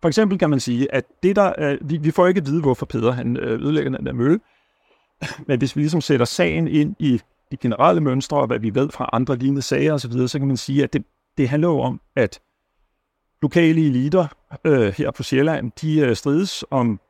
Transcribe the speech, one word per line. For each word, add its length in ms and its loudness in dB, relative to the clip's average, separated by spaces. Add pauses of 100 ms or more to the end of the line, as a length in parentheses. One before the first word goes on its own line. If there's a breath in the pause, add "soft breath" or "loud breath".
For 60 2
eksempel 300 2
kan 120 2
man 100 2
sige, 340 -2
at 100 0 (180)
det 140 4
der, 220 4
øh, 320 -4
vi, 60 -2
vi 140 0
får 160 4
ikke 140 2
at 60 -6
vide, 140 0
hvorfor 260 0
Peder, 260 0
han, 240 -4
øh, 240 -4
ødelægger 300 -2
den 160 -6
der 60 -6
mølle, 280 2 (560)
<laughs> 500 -14
men 120 0
hvis 180 -2
vi 40 -2
ligesom 200 0
sætter 260 0
sagen 420 -2
ind 300 0
i 220 0 (300)
de 60 -10
generelle 440 2
mønstre, 400 -2
og 60 0
hvad 120 -2
vi 160 -4
ved 160 0
fra 220 -8
andre 240 0
lignende 260 -2
sager 300 0
og 80 -2
så 80 -8
videre, 200 0
så 100 -4
kan 100 0
man 80 0
sige, 260 0
at 100 -2
det, 120 -2 (340)
det 100 2
handler 200 2
jo 120 2
om, 200 -4 (160)
at 240 0 (1000)
lokale 440 4
eliter, 400 2 (380)
øh, 340 2
her 120 -2
på 120 -10
Sjælland, 580 0
de, 200 0
øh, 160 2
strides 540 -2
om 400 0